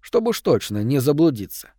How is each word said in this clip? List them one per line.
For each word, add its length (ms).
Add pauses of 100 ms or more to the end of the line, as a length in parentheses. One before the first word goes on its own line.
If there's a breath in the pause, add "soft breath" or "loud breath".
"чтобы 300
уж 120
точно 400
не 160
заблудиться". 800